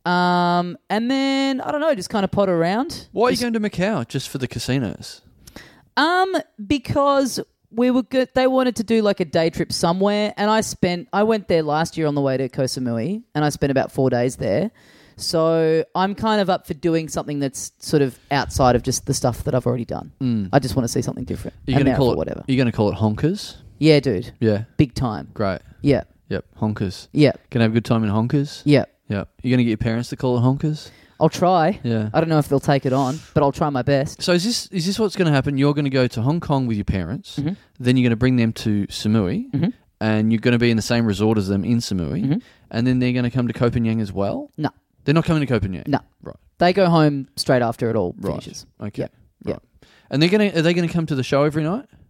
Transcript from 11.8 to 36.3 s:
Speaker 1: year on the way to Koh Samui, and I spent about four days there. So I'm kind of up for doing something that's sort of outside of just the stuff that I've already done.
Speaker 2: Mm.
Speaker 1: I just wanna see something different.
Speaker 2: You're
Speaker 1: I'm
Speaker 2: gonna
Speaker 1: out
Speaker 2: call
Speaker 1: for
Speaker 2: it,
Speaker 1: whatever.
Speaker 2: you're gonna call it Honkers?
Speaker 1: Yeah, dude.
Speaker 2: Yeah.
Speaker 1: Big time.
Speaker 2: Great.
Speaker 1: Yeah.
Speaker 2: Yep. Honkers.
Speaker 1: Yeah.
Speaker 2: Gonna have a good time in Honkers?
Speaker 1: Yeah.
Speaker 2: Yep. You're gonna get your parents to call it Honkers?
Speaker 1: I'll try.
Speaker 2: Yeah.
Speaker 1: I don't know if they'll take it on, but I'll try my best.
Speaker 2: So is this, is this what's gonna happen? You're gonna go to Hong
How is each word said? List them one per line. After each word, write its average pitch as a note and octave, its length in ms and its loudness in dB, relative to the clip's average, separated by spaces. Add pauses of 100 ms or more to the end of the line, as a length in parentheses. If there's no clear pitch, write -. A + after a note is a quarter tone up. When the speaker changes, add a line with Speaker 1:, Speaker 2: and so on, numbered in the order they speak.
Speaker 1:
year D#3+ 100 0
on D3 80 0
the C#3+ 60 0
way C3+ 160 2
to C3 120 -2
Koh - 160 -4
Samui, B2+ 580 -4 (120)
and D3+ 100 0
I D3 60 2
spent C#3+ 200 0
about C3 220 0
four C3 180 2
days B2 260 0
there. B2+ 340 0 (460)
So D#3+ 680 2 (100)
I'm F#3+ 200 0
kind G#3+ 260 0
of F#3 80 0
up F3+ 180 0
for - 80 -6
doing D#3+ 340 0
something D3 320 -6
that's - 380 -6
sort - 220 2
of C3 180 0 (120)
outside C3 440 4
of A#2+ 80 2
just - 240 -4
the C#3 60 0
stuff B2 320 -2
that B2 100 -2
I've B2 120 0
already B2 180 -2
done. - 360 -10
Speaker 2:
Mm. A2+ 320 -2
Speaker 1:
I C3+ 60 6
just C3 180 -2
wanna B2 120 0
see B2+ 140 -2
something B2 220 -8
different. - 300 -8 (120)
Speaker 2:
You're C3 120 2
Speaker 1:
I'm C#3+ 60 4
Speaker 2:
gonna C3 100 4
Speaker 1:
out - 40 0
Speaker 2:
call C#3 100 4
Speaker 1:
for G#2 60 2
Speaker 2:
it, - 40 -4
Speaker 1:
whatever. - 280 -8
Speaker 2:
you're C3+ 100 0
gonna B2 160 2
call G#2 180 2
it - 60 -2
Honkers? A2 600 -2 (220)
Speaker 1:
Yeah, D3 220 6
dude. B2 400 -2
Speaker 2:
Yeah. A2 240 2 (140)
Speaker 1:
Big D3 160 2
time. G#2+ 400 -6
Speaker 2:
Great. G2 260 -4 (220)
Speaker 1:
Yeah. C3+ 220 2 (260)
Speaker 2:
Yep. - 160 -6 (120)
Honkers. G#2 540 -4
Speaker 1:
Yeah. D3 200 4 (180)
Speaker 2:
Gonna A#2 140 2
have A2 80 2
a - 20 2
good A2+ 100 0
time A2+ 180 0
in A2 80 0
Honkers? B2 540 -2
Speaker 1:
Yeah. D3 220 4 (220)
Speaker 2:
Yep. G2+ 200 -6 (140)
You're B2 140 -2
gonna B2 80 4
get A#2+ 60 0
your A2 60 0
parents A#2 320 -4
to C3+ 80 -12
call B2 220 0
it - 20 2
Honkers? C#3 500 0 (300)
Speaker 1:
I'll D#3+ 80 4
try. F3+ 540 2
Speaker 2:
Yeah. A2+ 320 -2
Speaker 1:
I D#3 60 2
don't E3 100 2
know D#3 80 4
if C#3+ 100 2
they'll C#3 100 2
take C#3 280 0
it B2+ 80 0
on, C3+ 260 -2 (140)
but D3+ 80 2
I'll C#3 100 4
try D#3 160 -2
my C3+ 140 -2
best. C#3+ 400 -2
Speaker 2:
So F#3 100 0
is F3 120 2
this, A#3 240 -4
is F3 180 -4
this G3 120 -2
what's G#3+ 180 -2
gonna E3+ 160 0
happen? C#3 260 0
You're C#3+ 160 2
gonna C#3+ 160 -2
go C3 160 2
to A#2 160 -4
Hong D3+ 180 0